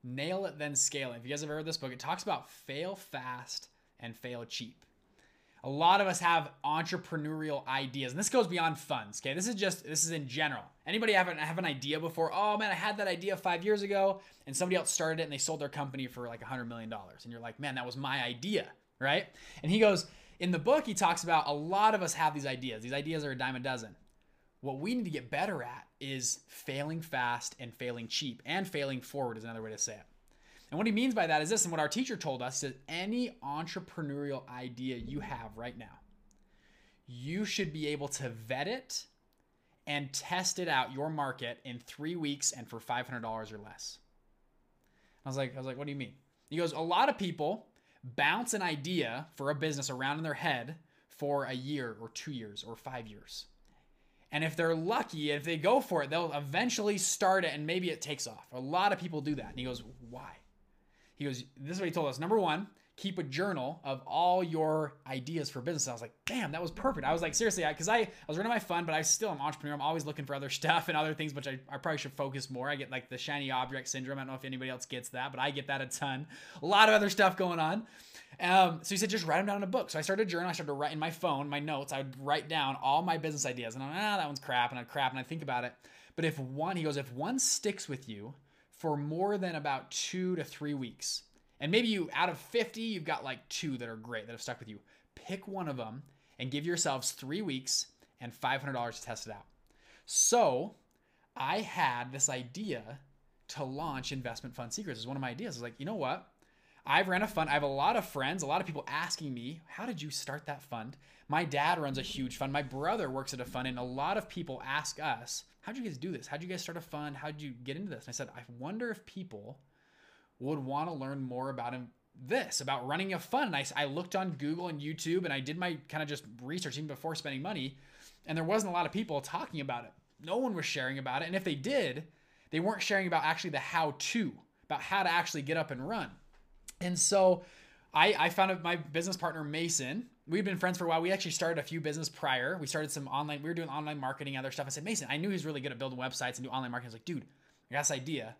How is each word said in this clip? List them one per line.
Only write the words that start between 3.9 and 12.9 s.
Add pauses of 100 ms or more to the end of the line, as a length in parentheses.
and
fail
cheap. (760)
A
lot
of
us
have (120)
entrepreneurial
ideas,
and
this
goes
beyond
funds,
okay?
This
is
just,
this
is
in
general. (240)
Anybody
have
an,
have
an
idea
before?
"Oh
man,
I
had